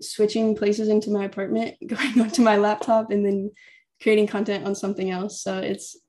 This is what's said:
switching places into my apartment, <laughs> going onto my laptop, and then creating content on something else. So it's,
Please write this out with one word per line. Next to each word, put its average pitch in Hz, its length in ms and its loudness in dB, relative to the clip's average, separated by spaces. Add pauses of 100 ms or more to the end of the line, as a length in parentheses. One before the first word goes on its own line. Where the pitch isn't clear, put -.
switching 214 520 0
places 214 340 0
into 214 220 2
my 202 140 0
apartment, 220 560 -4
<laughs> - 60 -14
going 240 340 0
onto 220 220 2
my 214 160 6
laptop, 214 520 2
and 202 140 2
then 196 260 -2 (520)
creating 214 240 4
content 202 400 -4
on 196 80 -2
something 196 360 -4
else. 185 300 -6
So 190 180 -4
it's, 196 380 -8 (120)